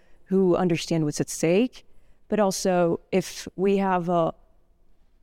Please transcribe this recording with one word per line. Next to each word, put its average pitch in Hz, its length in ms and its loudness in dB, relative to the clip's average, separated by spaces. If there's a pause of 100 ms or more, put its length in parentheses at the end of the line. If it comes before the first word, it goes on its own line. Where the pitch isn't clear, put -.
(260)
who 185 300 2
understand 165 500 0
what's 147 160 -2
at - 80 -6
stake, 185 560 0 (420)
but 214 120 -2
also 180 600 0 (120)
if - 440 -4
we 196 220 0
have 185 320 -2
a, 165 240 0 (880)